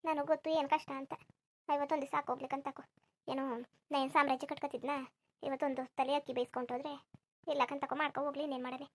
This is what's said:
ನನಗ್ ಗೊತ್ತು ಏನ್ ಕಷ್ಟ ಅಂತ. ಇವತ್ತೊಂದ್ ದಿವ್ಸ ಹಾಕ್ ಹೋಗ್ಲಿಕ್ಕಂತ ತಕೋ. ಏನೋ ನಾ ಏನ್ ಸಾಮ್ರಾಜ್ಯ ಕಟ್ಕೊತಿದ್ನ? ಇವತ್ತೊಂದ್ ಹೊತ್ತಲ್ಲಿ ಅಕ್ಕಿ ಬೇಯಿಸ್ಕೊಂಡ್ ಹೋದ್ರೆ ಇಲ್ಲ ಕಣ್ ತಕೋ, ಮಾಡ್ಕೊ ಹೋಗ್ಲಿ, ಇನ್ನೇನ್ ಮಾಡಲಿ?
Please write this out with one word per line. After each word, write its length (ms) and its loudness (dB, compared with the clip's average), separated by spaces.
ನನಗ್ 220 0
ಗೊತ್ತು 220 2
ಏನ್ 200 2
ಕಷ್ಟ 220 2
ಅಂತ. 220 -6
ಇವತ್ತೊಂದ್ 260 2
ದಿವ್ಸ 140 -4
ಹಾಕ್ 120 0
ಹೋಗ್ಲಿಕ್ಕಂತ 400 -4
ತಕೋ. 160 -10
ಏನೋ 260 -2
ನಾ 80 4
ಏನ್ 120 0
ಸಾಮ್ರಾಜ್ಯ 360 4
ಕಟ್ಕೊತಿದ್ನ? 420 -4
ಇವತ್ತೊಂದ್ 360 0
ಹೊತ್ತಲ್ಲಿ 340 0
ಅಕ್ಕಿ 200 2
ಬೇಯಿಸ್ಕೊಂಡ್ 380 0
ಹೋದ್ರೆ 340 -4
ಇಲ್ಲ 140 4
ಕಣ್ 160 -4
ತಕೋ, 140 0
ಮಾಡ್ಕೊ 260 0
ಹೋಗ್ಲಿ, 220 -2
ಇನ್ನೇನ್ 200 -4
ಮಾಡಲಿ? 320 -8